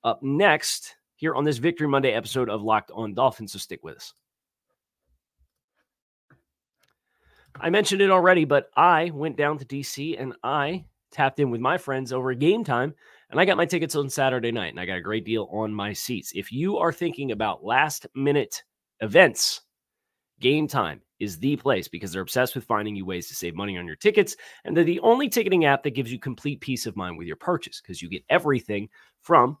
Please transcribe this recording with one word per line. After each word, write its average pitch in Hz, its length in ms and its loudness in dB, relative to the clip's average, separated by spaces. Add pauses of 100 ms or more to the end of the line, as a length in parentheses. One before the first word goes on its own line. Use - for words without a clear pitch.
up 117 220 0
next 151 720 0 (180)
here 160 220 -2
on 143 80 0
this 147 140 2
Victory 156 280 0
Monday 135 280 4
episode 117 340 -2
of 104 140 -4
Locked 107 280 0
On 107 240 -8
Dolphins, 117 380 0
so 98 80 -12
stick - 240 -14
with 78 100 -14
us. - 180 -20 (3500)
I 165 100 0
mentioned 196 300 2
it 196 100 6
already, 180 340 6
but 139 320 2
I 170 340 6
went 147 260 -6
down 147 220 0
to 135 60 -12
D 135 200 -8
C 151 320 -8
and 131 260 -8
I 147 420 -2 (280)
tapped - 260 2
in 139 120 2
with 117 100 -2
my 127 180 2
friends 131 340 -4
over 127 200 -2
at 123 80 -4
Game 202 240 4
Time, 135 280 0 (380)
and 147 80 -2
I 175 60 6
got 190 120 4
my 170 100 2
tickets 165 280 -2
on 143 160 -2
Saturday 127 400 0
night, 101 220 -4
and - 80 -10
I 90 60 -6
got 92 120 -4
a - 40 -8
great 107 220 -4
deal 107 280 -2
on 107 200 -4
my 104 200 -4
seats. - 420 -8
If 95 160 -8
you 165 280 -2
are 165 140 2
thinking 139 380 -6
about 104 340 -4
last-minute 139 1000 -2 (360)
events, 123 600 2 (760)
Game 151 280 2
Time 101 360 -4 (160)
is 95 200 -8
the 135 180 0
place 110 300 -2
because 87 260 -10
they're 95 100 -6
obsessed 127 320 -2
with 120 100 -8
finding 104 320 -4
you 95 80 -8
ways 90 240 -8
to - 60 -16
save 87 200 -6
money 98 220 -6
on 87 100 -8
your 80 100 -12
tickets, 208 400 2 (280)
and - 100 -4
they're 170 100 6
the 175 160 0
only 240 280 4
ticketing 190 380 2
app 139 160 4
that 135 120 -4
gives 120 160 -4
you 123 80 -8
complete 139 440 -8
peace 127 240 -4
of 98 100 -8
mind 90 220 -6
with 85 80 -10
your 80 100 -8
purchase - 420 -4
'cause - 220 -14
you 85 80 -12
get 90 220 -10
everything 123 580 0 (320)
from 143 400 4